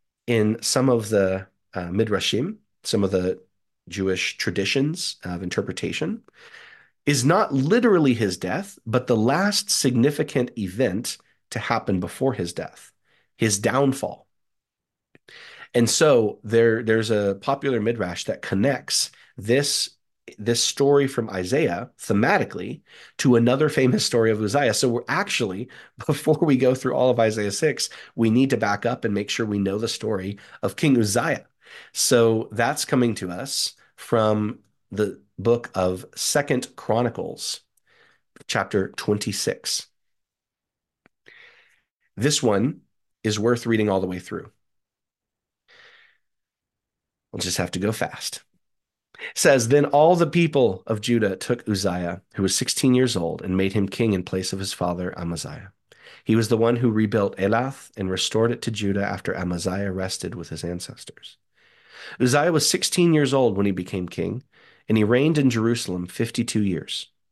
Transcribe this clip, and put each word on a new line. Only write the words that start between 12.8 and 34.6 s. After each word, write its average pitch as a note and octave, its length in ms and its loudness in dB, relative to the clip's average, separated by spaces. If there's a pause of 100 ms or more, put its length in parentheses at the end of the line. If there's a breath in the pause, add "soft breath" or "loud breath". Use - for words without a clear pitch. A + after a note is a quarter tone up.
his G2+ 220 0
downfall. C3 720 0 (1500 loud breath)
And A#2 160 4
so B2 540 4
there, A2+ 400 4
there's A2 280 2
a G2+ 300 0
popular C3+ 400 -2
midrash G#2 440 -4
that - 180 -6
connects - 680 0 (260 soft breath)
this, B2 520 0 (480)
this A2+ 260 0
story C#3 440 4
from A#2 240 -4
Isaiah F#2+ 640 -2
thematically A#2+ 840 0 (360 loud breath)
to B2 180 6
another B2+ 340 4
famous C3+ 360 2
story A2+ 240 2
of G#2+ 100 0
Uzziah. A2 360 0
So C3 140 2
we're A#2 180 -2
actually, B2 640 -4 (160 loud breath)
<laughs> - 200 -18
before D3+ 360 2
we D3 160 4
go B2+ 180 4
through B2+ 180 -4
all B2+ 160 2
of A#2 100 2
Isaiah G#2+ 320 0
six, C#3+ 380 -2 (260 loud breath)
we A2+ 140 2
need C3+ 220 4
to A#2+ 60 2
back G2+ 280 -2
up A#2+ 200 -4
and G#2 80 -2
make G2+ 180 -4
sure A2+ 140 -4
we G#2 120 -2
know G2 220 -2
the A2+ 80 -4
story G2+ 500 -6 (240 loud breath)
of G2+ 140 -4
King C3+ 240 2
Uzziah. A#2 480 0 (460 loud breath)
So A2+ 580 2
that's A#2 340 -2
coming A#2+ 300 2
to F#2 160 -8
us - 420 -6 (220 soft breath)
from G#2+ 640 0 (320)